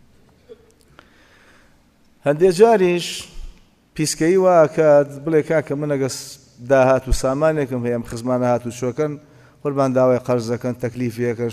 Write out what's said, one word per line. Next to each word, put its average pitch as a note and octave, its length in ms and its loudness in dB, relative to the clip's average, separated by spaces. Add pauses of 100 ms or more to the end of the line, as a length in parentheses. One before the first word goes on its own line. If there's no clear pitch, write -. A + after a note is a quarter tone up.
(2250)
هەندێک D#3 340 2
جاریش F#3 480 4 (880)
پیسکەی D#3+ 480 0
وا E3+ 320 6
کات، D3 320 4 (160)
بڵێ: D#3 260 0
"کاکە، D#3 220 -2
من D3 220 -4
ئەگەس C3 240 -4 (540)
داهات C3 360 4
و B2 40 0
سامانێکم C3+ 720 -2
هەیە، A#2+ 100 -2
ئەم A#2 140 -6
خزمانە B2 420 -2
هات A#2+ 160 -2
و A2+ 120 -8
چۆکەن، D3 320 -4 (520)
قوربان C#3 300 0
داوای B2+ 340 2
قەرز B2 240 -2
دەکەن، B2 220 -6 (100)
تەکلیفیەکەن، A#2+ 680 -6